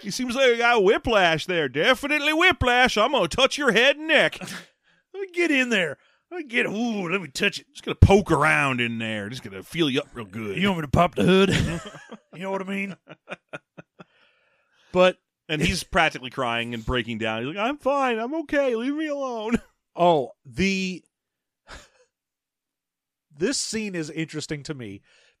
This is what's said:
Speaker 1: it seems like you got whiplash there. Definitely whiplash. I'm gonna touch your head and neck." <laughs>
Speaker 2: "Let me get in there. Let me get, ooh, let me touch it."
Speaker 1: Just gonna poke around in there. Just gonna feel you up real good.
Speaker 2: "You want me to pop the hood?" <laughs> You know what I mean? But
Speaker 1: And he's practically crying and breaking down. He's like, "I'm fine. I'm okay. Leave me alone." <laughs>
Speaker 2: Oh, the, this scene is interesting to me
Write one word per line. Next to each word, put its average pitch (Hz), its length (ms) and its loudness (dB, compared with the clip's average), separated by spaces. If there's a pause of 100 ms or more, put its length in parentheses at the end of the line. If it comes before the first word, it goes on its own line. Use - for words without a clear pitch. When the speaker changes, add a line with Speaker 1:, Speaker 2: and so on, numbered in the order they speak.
Speaker 1:
it 202 80 -8
seems 247 240 -4
like 269 100 4
you 240 120 4
got 233 260 4
whiplash 196 640 4
there. 165 220 0
Definitely 269 640 2
whiplash. 254 640 4
I'm 220 140 4
gonna 233 160 2
touch 262 320 0
your 269 140 2
head 254 240 4
and 311 100 -12
neck." 240 340 4
<laughs> - 720 -18
Speaker 2:
"Let 381 80 -12
me 392 140 -6
get 349 160 0
in 262 200 2
there. 175 280 -2 (320)
Let 349 80 -10
me 330 60 -8
get, 240 220 -2
ooh, 208 440 -4
let 196 100 -2
me 165 60 -10
touch 196 320 -4
it." - 140 -18
Speaker 1:
Just - 100 -20
gonna - 140 -6
poke 196 340 4
around 147 500 2
in 117 180 -4
there. 110 320 -6
Just 127 120 -12
gonna 95 220 -14
feel 160 260 -2
you 127 120 -2
up - 120 -18
real 117 120 -12
good. 104 320 -8
Speaker 2:
"You 101 100 0
want 170 100 0
me 160 80 -6
to 131 40 -20
pop 175 260 2
the 202 80 0
hood?" 190 260 6
<laughs> - 840 -4
You 156 100 -16
know 196 80 -6
what 190 100 -6
I 185 80 -10
mean? 196 260 -6 (2000)
But 180 260 4 (300)
Speaker 1:
And 156 120 -4
he's 185 220 0
practically 151 480 0
crying 117 420 -4
and 113 140 -10
breaking 120 320 -2
down. 110 260 -2
He's 151 120 -8
like, 202 120 -2
"I'm 294 100 -6
fine. 262 420 0
I'm 240 120 -6 (100)
okay. 285 340 0
Leave 254 180 -4
me 311 140 -4
alone." 240 520 -4 (160)
<laughs> - 200 -20
Speaker 2:
Oh, 165 340 2 (160)
the, 185 560 -2 (2250)
this 208 220 -2
scene 208 360 -6
is 160 160 -6
interesting 151 540 -8
to 156 100 -10
me 107 280 -12 (380)